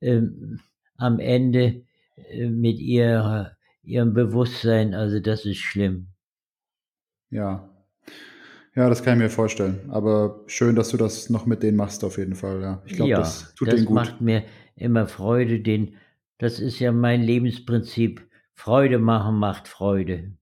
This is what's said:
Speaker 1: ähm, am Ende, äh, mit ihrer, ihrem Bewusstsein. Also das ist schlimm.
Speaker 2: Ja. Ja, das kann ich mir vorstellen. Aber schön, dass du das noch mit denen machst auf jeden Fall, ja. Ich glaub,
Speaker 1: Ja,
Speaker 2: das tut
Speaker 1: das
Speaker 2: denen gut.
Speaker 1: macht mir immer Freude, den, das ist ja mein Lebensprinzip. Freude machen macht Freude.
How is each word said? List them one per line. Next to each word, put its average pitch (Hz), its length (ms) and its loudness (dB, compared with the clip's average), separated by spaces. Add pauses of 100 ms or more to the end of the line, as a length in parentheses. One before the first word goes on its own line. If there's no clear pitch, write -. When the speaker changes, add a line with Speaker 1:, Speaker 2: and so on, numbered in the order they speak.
Speaker 1:
ähm, 113 580 -2 (380)
am 123 220 0
Ende, 123 640 2 (480)
äh, 120 160 -6
mit 117 320 0
ihrer, 113 760 0 (280)
ihrem 117 300 0
Bewusstsein. 113 800 2
Also 104 260 -2
das 107 260 -2
ist 101 140 -4
schlimm. 95 480 -4 (1200)
Speaker 2:
Ja. 98 400 -6 (1080)
Ja, 123 140 4
das 120 140 2
kann 123 140 4
ich 117 60 4
mir 110 60 2
vorstellen. 98 600 -2
Aber 107 560 0
schön, 117 280 2
dass 110 140 2
du 131 80 -2
das 113 320 -2
noch 113 160 -2
mit 117 160 0
denen 107 160 2
machst 101 260 -4
auf 95 140 -6
jeden 95 180 -6
Fall, 95 260 -6
ja. 95 240 -6
Ich - 80 -14
glaub, 175 140 0
Speaker 1:
Ja, 110 120 4
Speaker 2:
das 82 360 -6
tut - 120 -2
Speaker 1:
das 117 80 4
Speaker 2:
denen 113 100 4
gut. 107 100 2
Speaker 1:
macht 117 260 -2
mir 110 220 2 (320)
immer 113 320 0
Freude, 117 520 0
den, 107 360 -2 (440)
das 117 200 -2
ist 120 200 -6
ja 123 120 2
mein 120 300 2
Lebensprinzip. 117 1040 -2 (280)
Freude 127 420 2
machen 110 400 2
macht 104 300 -2
Freude. 95 760 -4